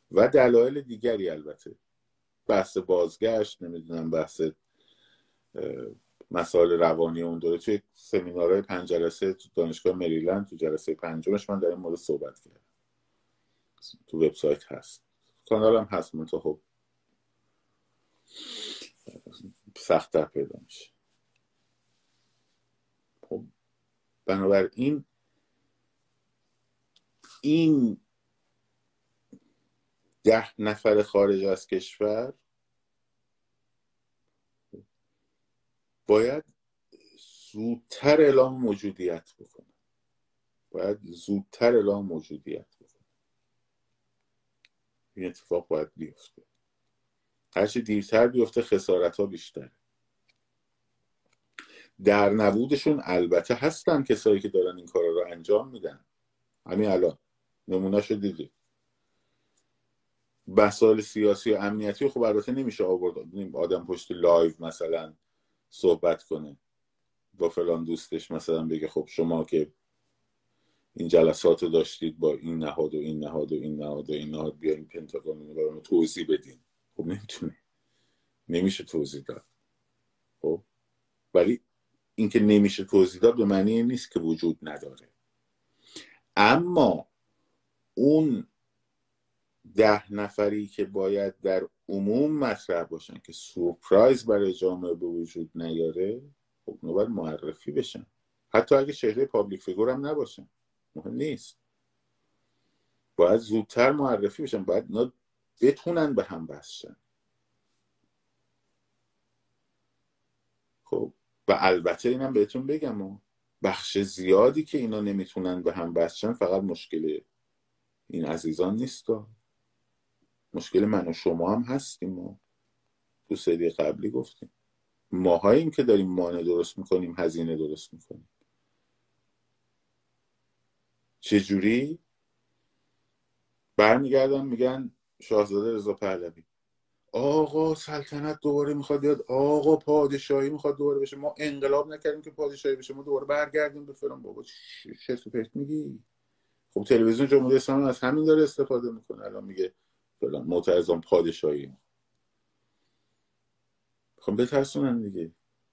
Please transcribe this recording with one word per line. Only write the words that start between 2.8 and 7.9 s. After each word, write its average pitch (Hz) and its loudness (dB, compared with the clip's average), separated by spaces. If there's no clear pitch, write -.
نمی‌دونم، 82 -10
بحث، 80 -4
اه، 65 -8
مسائل 87 2
روانی 82 2
اون 85 -6
دوره، 85 -2
توی 104 -2